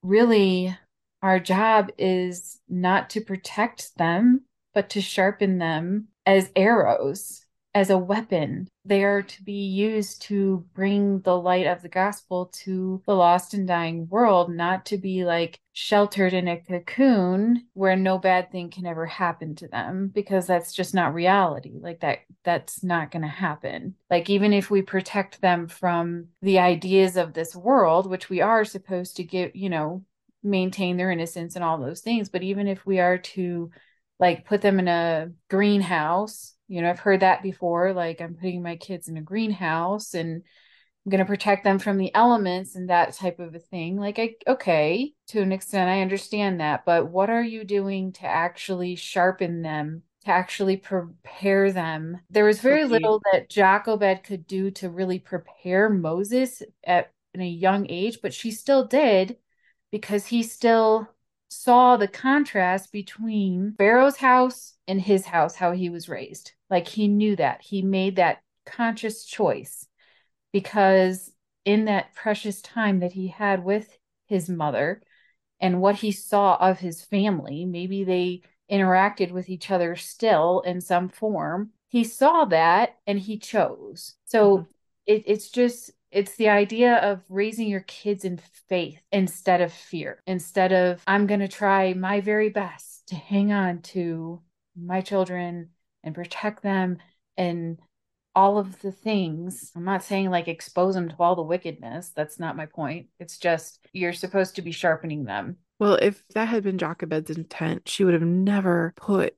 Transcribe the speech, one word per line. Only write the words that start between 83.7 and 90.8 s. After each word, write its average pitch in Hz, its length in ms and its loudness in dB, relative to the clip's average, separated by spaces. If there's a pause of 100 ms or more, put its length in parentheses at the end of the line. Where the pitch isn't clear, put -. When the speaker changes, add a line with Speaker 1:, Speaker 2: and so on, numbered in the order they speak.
Speaker 1:
So 202 320 6
Speaker 2:
Mm-hmm. 170 140 -10 (340)
Speaker 1:
it, 214 220 2
it's 208 220 -2
just, 240 420 -2 (200)
it's 202 240 -2
the 214 140 2
idea 220 480 4
of 196 320 0
raising 220 380 -4
your 196 140 -4
kids 202 440 -6
in 180 140 -6 (300)
faith 165 320 -4 (100)
instead 185 500 0
of 170 120 0
fear, - 520 -12
instead 185 460 -2
of, 180 340 2